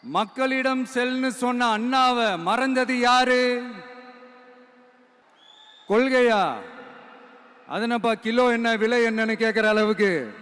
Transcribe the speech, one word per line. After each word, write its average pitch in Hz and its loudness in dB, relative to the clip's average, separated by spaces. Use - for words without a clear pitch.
மக்களிடம் 262 -2
செல்னு 254 -2
சொன்ன 240 0
அண்ணாவை 247 2
மறந்தது 254 0
யாரு? 247 4
கொள்கையா? 240 4
அதனப்பா 233 -2
கிலோ 240 2
என்ன, 233 0
விலை 240 2
என்னன்னு 220 -2
கேட்குற 220 2
அளவுக்கு 214 2